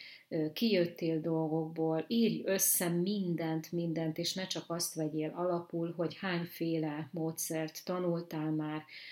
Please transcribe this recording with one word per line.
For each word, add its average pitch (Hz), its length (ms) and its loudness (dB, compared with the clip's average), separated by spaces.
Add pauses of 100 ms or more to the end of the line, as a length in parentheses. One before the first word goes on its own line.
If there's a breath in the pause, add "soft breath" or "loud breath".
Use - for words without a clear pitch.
(280 loud breath)
ö, 156 260 0
kijöttél 175 680 4
dolgokból, 160 840 2
írj 226 380 4
össze 185 440 2
mindent, 175 840 0
mindent, 165 460 0
és 170 160 -2
ne 190 140 -4
csak 160 200 -4
azt 170 260 -4
vegyél 156 420 -2
alapul, 170 640 -2
hogy 160 200 -2
hányféle 165 920 -2
módszert 160 760 -4
tanultál 170 640 0
már, 151 320 -2 (280 loud breath)